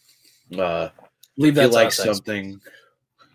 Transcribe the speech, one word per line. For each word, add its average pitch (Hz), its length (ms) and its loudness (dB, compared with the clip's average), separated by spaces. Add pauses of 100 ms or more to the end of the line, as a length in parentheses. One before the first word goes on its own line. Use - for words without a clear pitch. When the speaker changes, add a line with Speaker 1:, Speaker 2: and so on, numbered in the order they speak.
(560)
Speaker 1:
Uh, 85 320 -4 (480)
Speaker 2:
Leave 143 200 2
Speaker 1:
if 147 60 4
you 131 60 6
Speaker 2:
that - 0 -
to 117 60 2
Speaker 1:
like 113 140 4
Speaker 2:
us, - 100 -4
thanks. 101 180 -2
Speaker 1:
something, 98 440 -10 (760)